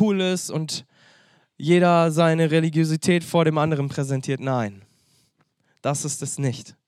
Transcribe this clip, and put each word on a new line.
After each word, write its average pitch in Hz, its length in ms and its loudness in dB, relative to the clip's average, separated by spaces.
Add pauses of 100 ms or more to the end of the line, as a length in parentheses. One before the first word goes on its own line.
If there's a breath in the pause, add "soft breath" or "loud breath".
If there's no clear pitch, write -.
cool 202 200 2
ist 185 280 -2
und 147 380 -8 (680 soft breath)
jeder 170 560 4
seine 160 380 2
Religiosität 160 760 0
vor 170 220 2
dem 156 140 0
anderen 147 300 0
präsentiert. 135 500 -4
Nein, 113 420 -4 (1040)
das 143 200 -4
ist 147 200 -8
es 139 160 -10
nicht. - 360 -4 (120)